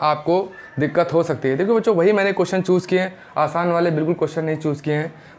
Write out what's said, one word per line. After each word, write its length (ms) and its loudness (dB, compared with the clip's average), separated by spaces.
आपको 440 0
दिक्कत 340 0
हो 100 4
सकती 240 -2
है। 100 2
देखो 180 2
बच्चों, 200 2
वही 180 4
मैंने 200 2
question 280 0
choose 260 0
किए 120 2
हैं, 140 -4
आसान 340 0
वाले 200 2
बिल्कुल 240 0
question 300 -2
नहीं 120 -2
choose 260 -4
किए 100 -2
हैं, 200 -4